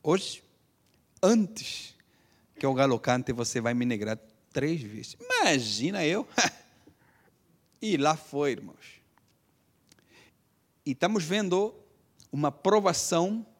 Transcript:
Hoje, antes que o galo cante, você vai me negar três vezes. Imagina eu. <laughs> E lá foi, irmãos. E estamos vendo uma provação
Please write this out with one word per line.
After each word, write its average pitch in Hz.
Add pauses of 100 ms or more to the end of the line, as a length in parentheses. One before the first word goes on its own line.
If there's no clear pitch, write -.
Hoje, - (760)
antes - (600)
que -
o 135
galo 131
cante, 127
você 120
vai 117
me 123
negar 110 (360)
três 151
vezes. 107
Imagina 170
eu. 180 (100)
<laughs> - (1160)
E 208
lá 151
foi, 143
irmãos. - (1800)
E 139
estamos 185
vendo 190 (580)
uma 147
provação 190 (140)